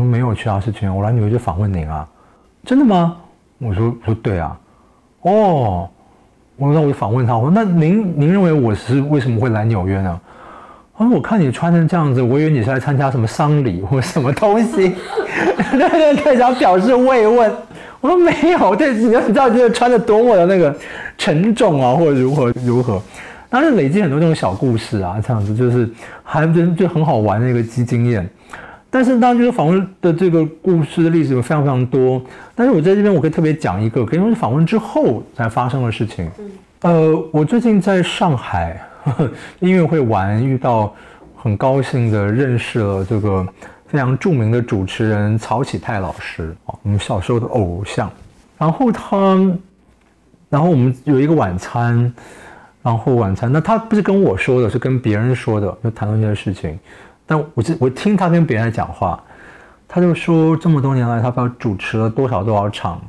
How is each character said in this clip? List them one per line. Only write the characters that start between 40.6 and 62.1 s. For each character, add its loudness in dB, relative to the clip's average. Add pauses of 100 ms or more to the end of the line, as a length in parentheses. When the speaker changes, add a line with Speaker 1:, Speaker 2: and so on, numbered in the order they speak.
Speaker 1:
很 -2
高 0
兴 -2
的 0
认 0
识 -4
了 -2
这 -2
个 -2 (400)
非 -2
常 -2
著 -2
名 0
的 2
主 -2
持 -4
人 0
曹 -4
启 -8
泰 -6
老 -8
师， -12 (100)
哦， -14
我 -4
们 0
小 -4
时 -6
候 2
的 -6
偶 -4
像。 -6 (460)
然 0
后 0
他， 0 (1120)
然 0
后 2
我 4
们 2 (120)
有 2
一 2
个 2
晚 0
餐， -2 (720)
然 -2
后 0
晚 0
餐， -4
那 2
他 0
不 -2
是 2
跟 2
我 2
说 0
的， 2
是 -4
跟 -2
别 -2
人 0
说 -2
的， -4
就 -2
谈 -6
论 0
这 0
些 -2
事 -6
情。 -10 (460)
但 -2 (120)
我 -4
是， -2
我 2
听 -2
他 0
跟 2
别 -2
人 0
讲 -4
话， -6 (640)
他 -2
就 4
说 2
这 -2
么 2
多 0
年 0
来 -2
他 -2
不 -4
知 -2
道 -6
主 -4
持 -6
了 0
多 -2